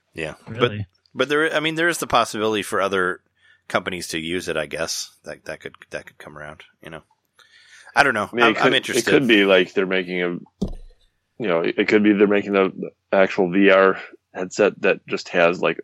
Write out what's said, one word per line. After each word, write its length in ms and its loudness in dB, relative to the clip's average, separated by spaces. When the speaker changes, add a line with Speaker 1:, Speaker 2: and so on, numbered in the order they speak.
Speaker 1:
Yeah. 200 -8
Speaker 2:
Really. 320 -2
Speaker 1:
But, 80 -10
but 160 -2
there, 260 0
I 40 0
mean, 160 -4
there 140 0
is 100 -4
the 80 -8
possibility 560 0
for 180 -4
other 400 -2
companies 420 -4
to 100 -6
use 280 -6
it, 100 -4
I 80 -4
guess. 500 -8
That, 200 -16
that 140 -12
could, 160 -16
that 160 -12
could 100 -20
come 200 -20
around, 260 -18
you 60 -18
know. 140 -16
I 80 4
don't 100 0
know. 180 -2
Speaker 3:
I 40 -10
mean, 100 2
it 40 4
Speaker 1:
I'm, 80 0
I'm 60 -2
Speaker 3:
could, 100 4
Speaker 1:
interested. 340 0
Speaker 3:
it 40 2
could 160 4
be, 180 6
like, 280 4
they're 120 0
making 380 -4
a, 60 -2
you 80 -6
know, 140 0
it 260 -2
could 160 4
be 100 6
they're 140 4
making 280 0
a 160 2
actual 400 2
V 200 4
R 280 6
headset 480 -2
that 260 0
just 220 -8
has, 320 2
like, 220 -2